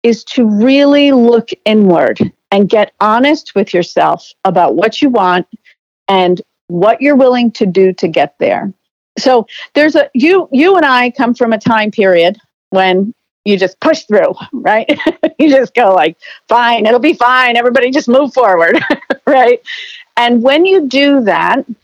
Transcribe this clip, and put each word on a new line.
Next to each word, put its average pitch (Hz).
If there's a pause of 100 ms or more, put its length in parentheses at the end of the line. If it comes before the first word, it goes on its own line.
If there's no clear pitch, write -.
is 233
to 247
really 277
look 233 (160)
inward 196 (320)
and 196
get 208
honest 247
with -
yourself 170 (140)
about 170
what 208
you 294
want 185 (600)
and 180 (260)
what 196
you're 285
willing 247
to -
do 185
to 180
get 156
there. 196 (460)
So 247 (280)
there's 302
a, 294
you, 330
you 339
and 320
I 247
come 240
from 233
a 220
time 214
period 185 (320)
when 190 (320)
you 202
just 185
push 311
through, 190 (180)
right? 220 (180)
<laughs> 311 (300)
You 311
just 262
go 214
like, 165 (320)
"Fine, 233
it'll 240
be 302
fine. 247
Everybody 247
just 269
move 254
forward," 185 (280)
<laughs> -
right? 247 (560)
And 240
when 285
you 381
do 277
that 185 (180)